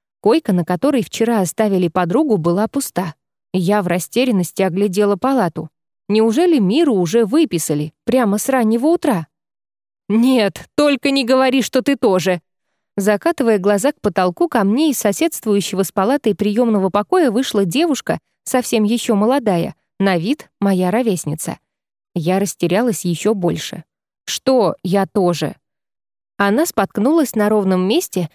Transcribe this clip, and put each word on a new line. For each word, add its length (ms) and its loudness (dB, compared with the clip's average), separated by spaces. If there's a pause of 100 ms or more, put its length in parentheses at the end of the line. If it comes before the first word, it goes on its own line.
(220)
Койка, 300 2
на 140 0
которой 380 0
вчера 360 -2
оставили 480 0
подругу, 500 0
была 300 0
пуста. 480 -6 (380)
Я 280 0
в 60 -4
растерянности 720 -2
оглядела 540 0
палату. 540 -2 (400)
Неужели 500 2
Миру 360 2
уже 300 2
выписали, 680 -2 (100)
прямо 340 0
с 120 -6
раннего 380 0
утра? 400 0 (800)
«Нет, 560 2 (100)
только 360 0
не 120 0
говори, 380 2
что 200 -2
ты 140 0
тоже!» 460 0 (580)
Закатывая 600 0
глаза 340 0
к 80 -20
потолку, 480 0
ко 160 0
мне 240 2
из 80 -2
соседствующего 880 -2
с 100 -8
палатой 420 0
приемного 540 0
покоя 420 0
вышла 320 0
девушка, 560 -2 (240)
совсем 400 -2
еще 320 0
молодая, 600 0 (240)
на 180 2
вид 320 -4 (100)
моя 320 0
ровесница. 680 -4 (540)
Я 260 0
растерялась 640 -2
еще 280 -2
больше. 520 -6 (400)
«Что 580 0
«я 220 0
тоже»?» 500 -2 (800)
Она 280 2
споткнулась 680 0
на 120 0
ровном 400 0
месте 480 -2